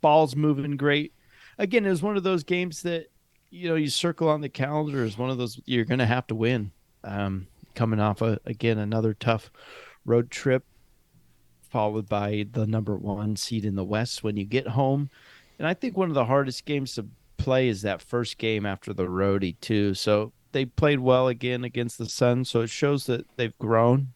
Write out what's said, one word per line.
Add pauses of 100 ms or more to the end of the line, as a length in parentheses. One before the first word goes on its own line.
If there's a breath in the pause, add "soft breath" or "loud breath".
Ball's
moving
great. (460 soft breath)
Again,
it
was
one
of
those
games
that, (420)
you
know,
you
circle
on
the
calendar
as
one
of
those
you're
gonna
have
to
win. (320)
Um, (280)
coming
off
a,
again,
another
tough (560 loud breath)
road
trip, (1000)
followed
by
the
number
one
seed
in
the
West
when
you
get
home. (480 loud breath)
And
I
think
one
of
the
hardest
games
to (300)
play
is
that
first
game
after
the
roadie
too.
So (200)
they
played
well
again
against
the
Suns.
So
it
shows
that (120)
they've
grown.